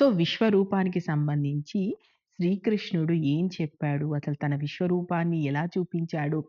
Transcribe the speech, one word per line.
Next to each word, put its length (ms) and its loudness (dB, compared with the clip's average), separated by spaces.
So, 80 6
విశ్వరూపానికి 920 2
సంబంధించి 960 -2
శ్రీకృష్ణుడు 720 0
ఏం 380 2
చెప్పాడు? 520 -2
అసలు 200 -4
తన 220 -2
విశ్వరూపాన్ని 880 0
ఎలా 240 -2
చూపించాడు? 680 -2